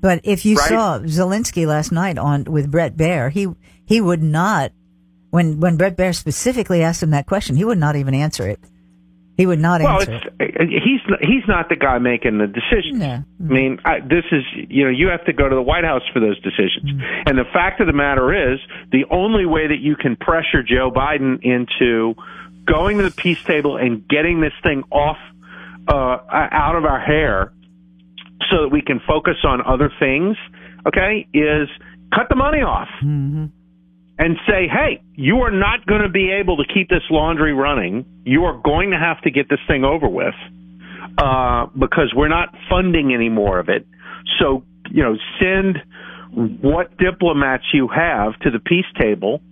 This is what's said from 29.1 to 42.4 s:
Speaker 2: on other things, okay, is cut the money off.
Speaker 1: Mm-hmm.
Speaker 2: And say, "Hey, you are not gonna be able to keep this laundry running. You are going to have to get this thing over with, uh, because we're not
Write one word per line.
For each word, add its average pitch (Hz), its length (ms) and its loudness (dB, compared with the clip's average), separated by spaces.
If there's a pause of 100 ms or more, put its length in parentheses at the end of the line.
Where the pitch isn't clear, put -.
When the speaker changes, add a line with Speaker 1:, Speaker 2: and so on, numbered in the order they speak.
Speaker 2:
on 127 200 2
other 131 360 2
things, 156 340 2 (520)
okay, 196 480 -2
is 151 340 2 (440)
cut 233 180 0
the - 40 2
money 208 280 2
off. 135 260 -2 (160)
Speaker 1:
Mm-hmm. 143 400 -2 (760)
Speaker 2:
And 165 180 0 (120)
say, 190 180 2
"Hey, 233 360 -2 (120)
you 175 280 2
are 233 80 2
not 202 360 0
gonna 208 220 2
be 185 220 0
able 190 260 0
to 143 80 0
keep 190 240 0
this 175 220 2
laundry 156 420 2
running. 131 520 -2 (200)
You 139 200 4
are 160 140 -2
going 165 320 0
to 175 80 0
have 165 240 -2
to 160 80 2
get 135 200 -2
this 143 180 0
thing 135 160 2
over 147 240 0
with, 90 260 -2 (840)
uh, 127 480 2 (120)
because 135 360 2
we're 147 140 2
not 170 260 0 (140)